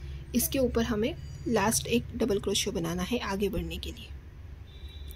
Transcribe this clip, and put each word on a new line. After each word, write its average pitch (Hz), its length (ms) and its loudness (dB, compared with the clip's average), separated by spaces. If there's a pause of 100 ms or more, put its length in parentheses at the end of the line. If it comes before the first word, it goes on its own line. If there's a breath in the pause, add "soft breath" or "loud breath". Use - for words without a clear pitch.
(360 loud breath)
इसके 247 240 2
ऊपर 233 240 4
हमें 233 320 2 (320)
last 220 400 4
एक 233 300 2
double 208 220 4
क्रोशे - 320 2
बनाना 175 320 0
है 240 180 0
आगे 202 280 2
बढ़ने 170 280 -2
के - 140 -6
लिए। - 180 -12 (1080)